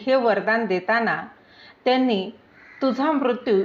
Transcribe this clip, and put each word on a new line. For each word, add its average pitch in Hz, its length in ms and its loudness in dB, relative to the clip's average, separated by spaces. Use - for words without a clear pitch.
हे 262 80 2
वरदान 220 500 0
देताना 185 580 -2
त्यांनी, 247 460 0
"तुझा 269 300 0
मृत्यू 247 540 0